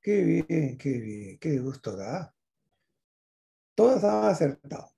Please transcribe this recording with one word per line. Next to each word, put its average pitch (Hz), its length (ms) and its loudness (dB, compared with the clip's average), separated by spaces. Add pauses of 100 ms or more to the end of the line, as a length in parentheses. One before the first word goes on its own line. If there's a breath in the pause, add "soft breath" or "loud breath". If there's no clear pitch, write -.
Qué 202 220 2
bien, 165 540 0
qué 127 220 -4
bien, 104 400 -12
qué 147 200 -2
gusto 123 380 -8
da. 131 360 -8 (1400)
Todas 233 300 4
han 214 200 2
acertado. 156 720 -2